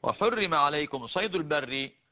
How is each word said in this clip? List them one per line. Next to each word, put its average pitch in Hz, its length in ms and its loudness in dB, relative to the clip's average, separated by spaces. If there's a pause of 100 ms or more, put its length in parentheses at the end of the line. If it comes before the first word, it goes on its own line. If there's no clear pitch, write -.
وحرم 202 520 0
عليكم 143 520 2
صيد 185 280 -2
البر 139 560 -2 (220)